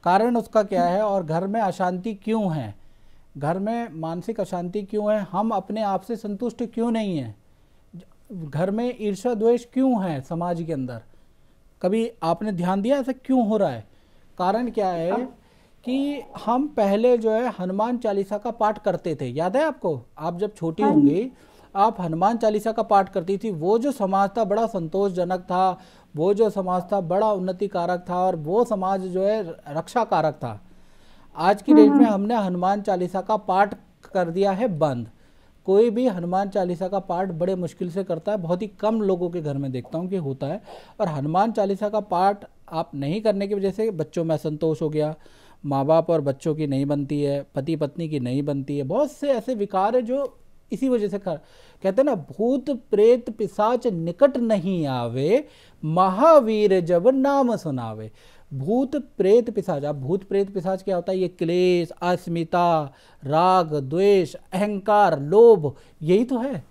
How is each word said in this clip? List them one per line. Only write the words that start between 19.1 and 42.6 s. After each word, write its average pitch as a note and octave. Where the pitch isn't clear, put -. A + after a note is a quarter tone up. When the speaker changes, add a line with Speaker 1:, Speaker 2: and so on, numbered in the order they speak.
Speaker 1:
थे, C3+
याद D#3+
है D4
आपको? F#3
आप E3+
जब G3+
छोटी E3
Speaker 2:
हाँ। G#3+
Speaker 1:
होंगी, D#3
आप G3+
हनुमान F3
चालीसा G#3+
का A3
पाठ G3
करती F#3+
थी। A3
वो F3+
जो C4+
समाज G3
था A#3
बड़ा G#3+
संतोषजनक F#3
था, F3+
वो E3
जो G#3+
समाज F3+
था G3+
बड़ा F#3+
उन्नति F#3
कारक F3+
था, F3+
और F#3
वो E3+
समाज G3
जो F#3
है G3
रक्षा D#3+
कारक D#3
था। A2+
आज F#3+
की D4+
डेट D4+
में C#4+
Speaker 2:
हम्म। C#4
Speaker 1:
हमने G#3
हनुमान F#3+
चालीसा F#3
का G#3+
पाठ G3+
कर F3+
दिया G3
है G3+
बंद। C#3+
कोई G3+
भी A#3+
हनुमान F#3
चालीसा F#3
का F#3+
पाठ F#3
बड़े F3
मुश्किल F3+
से F#3+
करता F3+
है, G#3+
बहुत F3+
ही A3
कम G#3+
लोगों F3+
के E3+
घर C#3+
में C#3
देखता B2+
हूँ F3+
कि F#3
होता C3+
है। F3
और G#3
हनुमान D#3+
चालीसा G3+
का G#3+
पाठ G3+